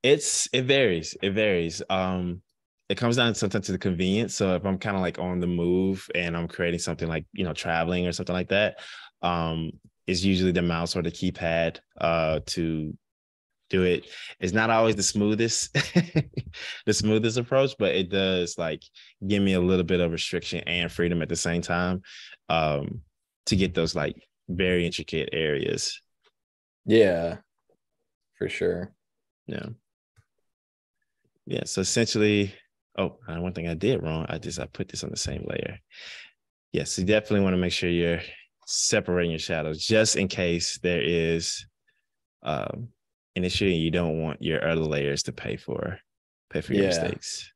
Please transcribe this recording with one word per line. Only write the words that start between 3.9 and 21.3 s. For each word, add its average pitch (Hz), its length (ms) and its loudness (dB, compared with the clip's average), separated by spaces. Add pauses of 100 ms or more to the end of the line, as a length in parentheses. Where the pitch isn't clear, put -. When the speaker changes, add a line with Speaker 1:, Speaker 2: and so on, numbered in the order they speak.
Speaker 1:
So 95 200 2
if 87 100 -2
I'm 95 140 0
kinda, 98 220 -2
like, 87 180 -2
on 90 220 -2
the 87 60 0
move 90 680 0
and 85 220 -2
I'm 85 120 -4
creating 85 320 -2
something 82 280 -4
like, 80 240 -4
you 98 120 -4
know, 85 100 -4
traveling 87 520 0
or 87 60 0
something 90 220 -4
like 90 140 -2
that, 98 300 2 (440)
um, 82 500 -2 (340)
it's 90 160 -2
usually 92 300 2
the 87 100 2
mouse 85 320 0
or 92 80 -2
the 85 80 -2
keypad, 82 680 -2 (180)
uh, 80 480 2
to 80 500 -4 (720)
do 95 140 2
it. 90 240 2 (320)
It's 90 140 -2
not 110 180 2
always 113 260 6
the 101 60 -2
smoothest, 107 720 0
<laughs> - 1120 -2
the 107 80 2
smoothest 110 420 2
approach, 135 420 2
but 95 160 2
it 92 160 0
does, 92 480 0
like, 80 240 -4 (440)
give 101 160 4
me 98 120 4
a 90 60 4
little 90 240 4
bit 90 160 2
of 85 120 2
restriction - 560 -4
and 85 240 -2
freedom 87 300 0
at 78 60 -4
the 85 80 -2